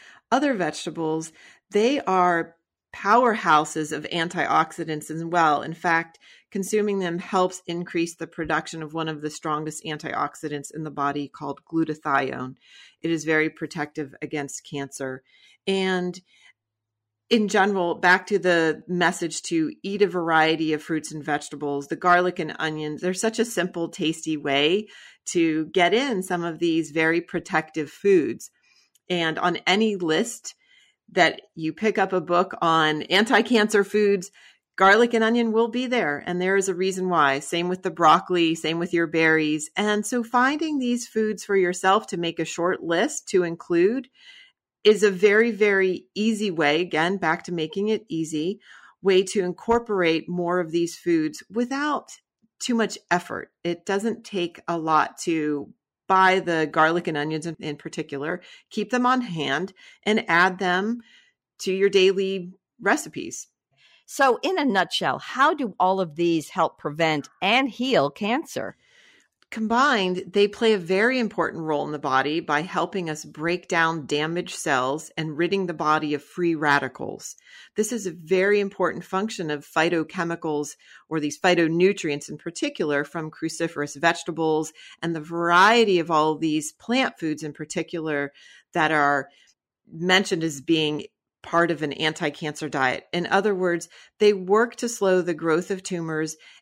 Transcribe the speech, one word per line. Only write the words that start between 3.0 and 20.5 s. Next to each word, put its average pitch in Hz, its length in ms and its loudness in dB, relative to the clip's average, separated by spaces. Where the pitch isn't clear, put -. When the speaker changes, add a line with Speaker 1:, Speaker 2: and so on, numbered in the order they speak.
Speaker 1:
of 151 100 -6
antioxidants 160 1040 -2
as 160 120 -8
well. 165 380 2
In 165 140 -8
fact, 165 440 -2
consuming 202 480 -2
them 175 200 -4
helps 185 480 0
increase 170 500 -4
the 165 100 -12
production 160 560 -6
of 151 120 -12
one 160 140 -4
of 151 120 -8
the 151 80 -6
strongest 156 560 -6
antioxidants 147 920 -6
in 160 80 -8
the 156 80 -8
body 143 380 -4
called 143 320 -10
glutathione. 143 840 -2
It 165 80 -2
is 156 160 -4
very 156 240 2
protective 151 720 -10
against 147 420 -8
cancer. 135 580 -10
And 185 520 -2
in 214 200 4
general, 190 460 2
back 185 340 2
to 202 100 2
the 165 500 2
message 175 540 -2
to 160 280 -2
eat 196 180 -2
a 202 60 4
variety 160 680 2